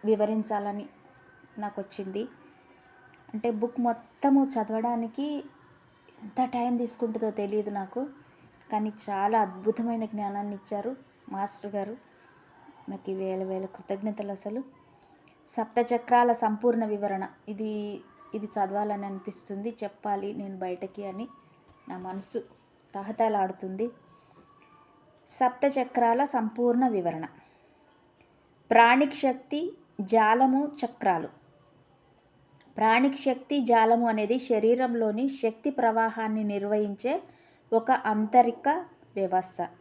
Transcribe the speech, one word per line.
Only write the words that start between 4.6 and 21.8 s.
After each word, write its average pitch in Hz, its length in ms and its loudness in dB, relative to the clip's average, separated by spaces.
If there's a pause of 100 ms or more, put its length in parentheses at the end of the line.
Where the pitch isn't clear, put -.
ఎంత 254 300 -2
టైం 247 240 0
తీసుకుంటుందో 226 540 -2
తెలియదు 208 380 -2
నాకు, 202 380 -6 (640)
కానీ 214 220 -2 (160)
చాలా 202 320 2
అద్భుతమైన 220 640 -2
జ్ఞానాన్ని 202 500 -6
ఇచ్చారు 208 400 -6 (340)
మాస్టర్ 202 460 -8
గారు. 208 220 -4 (920)
నాకు 190 220 -8
ఈ - 20 -2
వేల 190 300 -4
వేల 190 220 -4
కృతజ్ఞతలు 202 680 -6
అసలు. 208 320 -8 (840)
సప్త 233 460 0
చక్రాల 240 380 4
సంపూర్ణ 226 520 2
వివరణ, 202 420 -2 (220)
ఇది, 208 520 -6 (340)
ఇది 214 100 -6
చదవాలని 202 600 -2
అనిపిస్తుంది, 196 800 -8
చెప్పాలి 202 500 -4
నేను 196 240 -10
బయటకి 185 480 -8
అని 196 220 -10 (600)